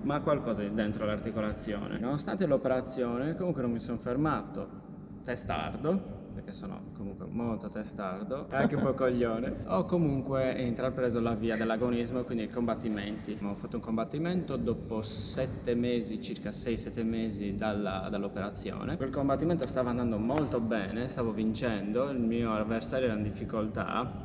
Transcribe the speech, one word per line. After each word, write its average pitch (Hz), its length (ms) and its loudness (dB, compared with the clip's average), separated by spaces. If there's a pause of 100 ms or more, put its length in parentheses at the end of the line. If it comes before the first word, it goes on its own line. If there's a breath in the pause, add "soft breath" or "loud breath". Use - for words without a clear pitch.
ma 143 160 2
qualcosa 127 420 2
di 101 140 0
dentro 107 300 0
l'articolazione. 104 920 -2
Nonostante 147 480 0
l'operazione, 127 880 2
comunque 165 300 0
non 120 80 2
mi 117 80 0
sono 120 180 -4
fermato, 127 920 -2 (340)
testardo, 117 960 -2 (140)
perché - 180 -8
sono 98 300 -10 (160)
comunque 98 320 -8
molto 110 400 -2
testardo, 104 800 -6
anche 139 260 4
un 135 60 2
po' 131 140 4
coglione, 120 580 2 (120)
ho 175 200 2
comunque 135 680 2
intrapreso 123 680 2
la 117 160 4
via 110 200 2
dell'agonismo, 117 680 2
quindi 113 220 -2
i - 40 -4
combattimenti. 107 960 -2
Ho 101 100 0
fatto 110 220 -6
un 113 80 -4
combattimento 147 720 0
dopo 113 480 0
sette - 720 -2
mesi, 117 480 0
circa - 280 -6
sei, 117 240 -2
sette 113 280 -4
mesi 110 500 0
dalla, 101 560 0
dall'operazione. 101 880 -4
Quel 135 140 -2
combattimento 139 560 2
stava 123 240 2
andando 120 260 2
molto 127 420 2
bene, 113 480 0
stavo 120 240 0
vincendo, 110 760 2
il 135 100 -2
mio 117 360 4
avversario 117 500 2
era 113 100 4
in 107 60 0
difficoltà, 104 880 0 (140)